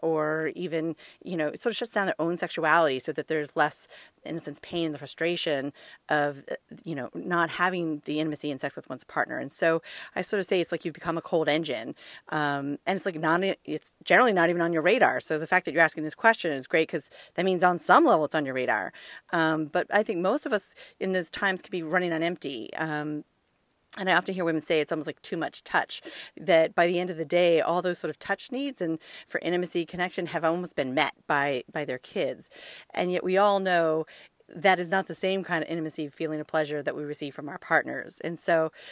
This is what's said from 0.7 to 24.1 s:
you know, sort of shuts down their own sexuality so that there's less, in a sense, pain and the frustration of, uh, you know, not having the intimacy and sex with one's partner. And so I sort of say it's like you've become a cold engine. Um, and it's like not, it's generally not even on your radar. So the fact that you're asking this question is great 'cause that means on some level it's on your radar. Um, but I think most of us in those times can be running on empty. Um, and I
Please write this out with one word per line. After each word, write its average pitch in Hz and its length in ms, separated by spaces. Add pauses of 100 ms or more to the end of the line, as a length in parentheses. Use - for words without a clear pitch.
you 180 120
know, 151 200
sort - 160
of 208 40
shuts - 160
down 202 140
their 170 160
own 170 160
sexuality 156 640
so 156 120
that 147 160
there's 151 280
less, 151 320 (360)
in 156 120
a 170 40
sense, 147 220
pain 170 240
and 156 80
the 143 60
frustration 147 720 (340)
of, 147 440
uh, - 40 (300)
you 165 80
know, 135 220
not 175 340
having 175 560
the 151 140
intimacy 151 320
and 135 100
sex 143 140
with - 140
one's 131 140
partner. - 360
And 131 120
so 165 300 (340)
I - 60
sort 202 180
of 185 60
say 185 160
it's 165 100
like 170 140
you've 160 80
become 170 240
a 160 40
cold 160 280
engine. 143 460 (340)
Um, 143 560
and 185 100
it's 196 120
like 165 120
not, 170 240 (220)
it's - 380
generally 214 300
not 175 180
even 175 100
on 170 100
your 160 120
radar. 165 360
So 156 200
the 156 80
fact 185 180
that 151 80
you're 165 100
asking 156 200
this 151 120
question 226 360
is 135 160
great 160 200
'cause - 220 (240)
that 170 100
means 185 200
on 180 160
some 302 260
level 180 180
it's 143 120
on 151 100
your 131 100
radar. 120 380 (380)
Um, 160 340
but 147 240
I 208 140
think 208 160
most 202 260
of 269 80
us - 220 (240)
in 190 140
those 185 180
times 190 320
can - 80
be 175 120
running 170 300
on 160 80
empty. 147 540
Um, 151 500 (680)
and 190 140
I 170 60